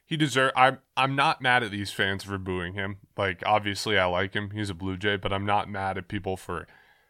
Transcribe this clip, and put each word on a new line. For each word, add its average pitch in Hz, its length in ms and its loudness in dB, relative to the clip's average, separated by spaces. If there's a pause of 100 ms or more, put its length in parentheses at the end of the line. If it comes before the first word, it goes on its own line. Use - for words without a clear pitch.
he 165 120 -4
deserve-, 135 380 2
I'm, 131 240 6 (180)
I'm 135 200 2
not 147 260 2
mad 123 200 4
at 107 80 -4
these 101 200 -4
fans 98 340 0
for 98 140 -4
booing 92 360 -4
him. 101 240 -6 (180)
Like, 95 280 -2
obviously 101 540 2
I 92 60 6
like 90 300 0
him. 104 160 -4
He's 104 200 -6
a 95 40 -6
Blue 95 220 -4
Jay, 101 200 0
but 95 160 -4
I'm 98 140 -2
not 101 220 0
mad 98 300 -4
at 90 100 -10
people 95 280 -4
for 85 300 -8 (440)